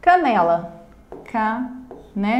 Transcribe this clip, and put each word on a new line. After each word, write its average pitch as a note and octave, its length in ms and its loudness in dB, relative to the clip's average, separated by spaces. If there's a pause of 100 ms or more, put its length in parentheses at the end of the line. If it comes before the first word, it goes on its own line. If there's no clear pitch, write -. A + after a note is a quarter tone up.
Canela. F#3+ 720 2 (520)
Canela. A#3 520 -4 (640)